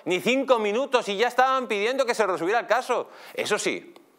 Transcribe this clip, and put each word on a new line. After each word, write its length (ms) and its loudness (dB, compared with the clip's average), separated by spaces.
ni 140 0
cinco 380 2
minutos 520 0
y 80 -4
ya 100 2
estaban 380 2
pidiendo 400 -2
que 80 -2
se 120 2
resolviera 340 0
el 60 -10
caso. 420 0
Eso 240 -2
sí, 360 -6